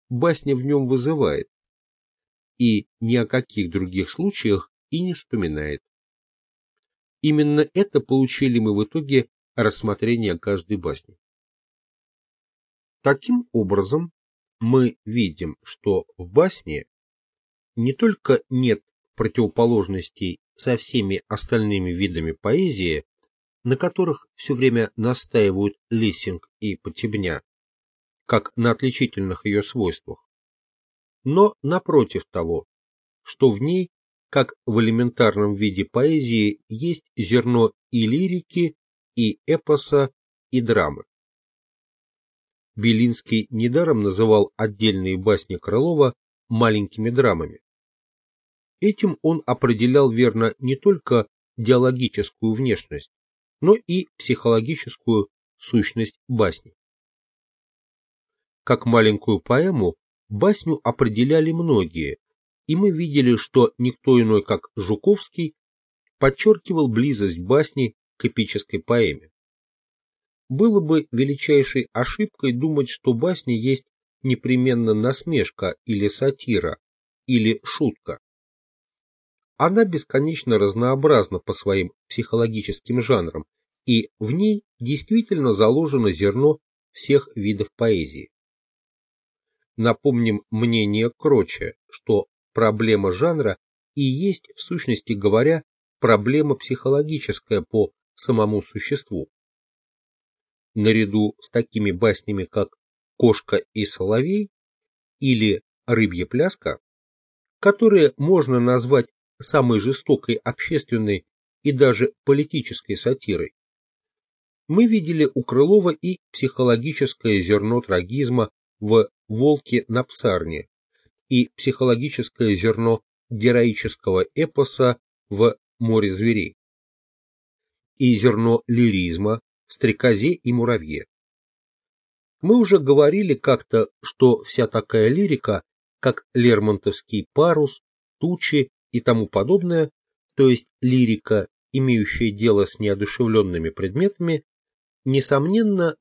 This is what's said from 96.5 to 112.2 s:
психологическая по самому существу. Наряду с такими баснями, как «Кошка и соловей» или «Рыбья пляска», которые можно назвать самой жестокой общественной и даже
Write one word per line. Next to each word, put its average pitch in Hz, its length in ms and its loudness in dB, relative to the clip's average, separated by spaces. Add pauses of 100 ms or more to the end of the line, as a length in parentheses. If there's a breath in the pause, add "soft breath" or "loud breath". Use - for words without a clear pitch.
психологическая 135 1080 -4
по 107 300 -2 (220)
самому 107 480 0
существу. - 640 -8 (1500)
Наряду 107 640 2
с - 100 -16
такими 107 420 -2
баснями, 101 520 -2
как - 320 -4 (400)
«Кошка - 460 2 (100)
и 104 140 -4
соловей» 143 640 -2 (720)
или 113 400 0 (240)
«Рыбья 98 400 0
пляска», 127 540 -4 (800)
которые 202 560 4
можно 143 420 2
назвать 123 480 2 (320)
самой 123 400 2
жестокой 123 560 -2
общественной 110 880 -4 (380)
и 143 80 0
даже 131 420 2 (120)